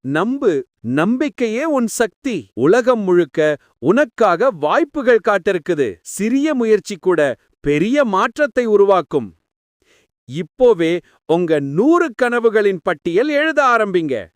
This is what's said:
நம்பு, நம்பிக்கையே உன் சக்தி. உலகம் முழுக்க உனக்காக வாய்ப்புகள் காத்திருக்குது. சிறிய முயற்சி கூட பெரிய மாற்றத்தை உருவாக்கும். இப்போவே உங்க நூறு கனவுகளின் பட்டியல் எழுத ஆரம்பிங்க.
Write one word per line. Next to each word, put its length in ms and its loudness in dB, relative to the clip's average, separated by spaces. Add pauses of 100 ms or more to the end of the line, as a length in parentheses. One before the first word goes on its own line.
நம்பு, 460 -2 (380)
நம்பிக்கையே 760 -2
உன் 220 0
சக்தி. 500 -4 (160)
உலகம் 460 2
முழுக்க 400 0 (400)
உனக்காக 720 2
வாய்ப்புகள் 760 0
காத்திருக்குது. 600 -2 (140)
சிறிய 520 -2
முயற்சி 440 0
கூட 220 0 (440)
பெரிய 400 0
மாற்றத்தை 600 -2
உருவாக்கும். 640 2 (1000)
இப்போவே 640 0 (360)
உங்க 300 0
நூறு 560 0
கனவுகளின் 680 0
பட்டியல் 460 -2
எழுத 340 0
ஆரம்பிங்க. 520 0 (200)